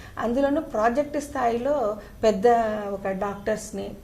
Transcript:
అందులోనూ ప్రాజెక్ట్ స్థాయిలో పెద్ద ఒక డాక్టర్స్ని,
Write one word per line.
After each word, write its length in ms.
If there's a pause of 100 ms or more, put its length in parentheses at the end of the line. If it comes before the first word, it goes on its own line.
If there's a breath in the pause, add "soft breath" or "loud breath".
(180 loud breath)
అందులోనూ 440
ప్రాజెక్ట్ 560
స్థాయిలో 800 (260 loud breath)
పెద్ద 240 (400)
ఒక 200
డాక్టర్స్ని, 840 (120)